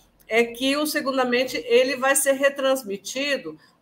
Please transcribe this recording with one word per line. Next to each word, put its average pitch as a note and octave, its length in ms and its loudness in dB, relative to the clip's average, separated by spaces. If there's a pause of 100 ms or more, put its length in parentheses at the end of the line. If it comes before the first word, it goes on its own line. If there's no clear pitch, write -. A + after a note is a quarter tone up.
(280)
é A3+ 180 2
que B3+ 320 -2
o D4+ 100 0
Segundamente, C4 680 0 (100)
ele C4 300 4
vai C4+ 180 2
ser C#4 160 2
retransmitido C4+ 1300 -2 (240)